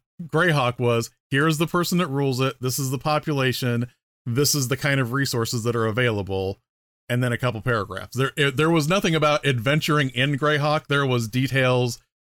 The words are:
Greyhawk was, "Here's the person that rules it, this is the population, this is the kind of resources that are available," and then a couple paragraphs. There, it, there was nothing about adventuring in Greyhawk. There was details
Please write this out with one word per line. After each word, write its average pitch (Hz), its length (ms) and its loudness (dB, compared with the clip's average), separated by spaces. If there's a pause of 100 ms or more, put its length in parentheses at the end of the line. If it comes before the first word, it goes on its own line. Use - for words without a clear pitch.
(240)
Greyhawk 151 560 2
was, 117 300 0 (200)
"Here's 147 280 2
the 165 100 0
person 175 300 0
that 175 100 2
rules 135 320 0
it, 131 220 -2
this 127 180 -2
is 131 120 -4
the 139 60 -4
population, 131 880 0 (380)
this 131 280 0
is 135 140 -2
the 131 100 -2
kind 139 220 0
of 120 140 -2
resources 123 500 -2
that 120 120 0
are 113 120 0
available," 101 720 -2 (480)
and 123 160 0
then 123 100 0
a 113 40 -2
couple 117 240 -4
paragraphs. 98 540 -4
There, 127 220 0
it, 139 200 0
there 151 120 2
was 160 180 2
nothing 185 280 2
about 147 300 2
adventuring 139 640 0
in 135 260 0
Greyhawk. 151 500 0
There 143 180 0
was 123 220 0
details 127 720 0 (220)